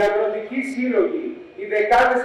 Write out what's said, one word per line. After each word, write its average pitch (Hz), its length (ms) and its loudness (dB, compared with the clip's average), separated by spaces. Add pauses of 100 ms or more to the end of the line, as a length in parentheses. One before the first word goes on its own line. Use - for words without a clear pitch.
αγροτικοί 220 520 -2 (120)
σύλλογοι, 233 540 0 (320)
οι 196 60 -10 (100)
δεκάδες 240 520 4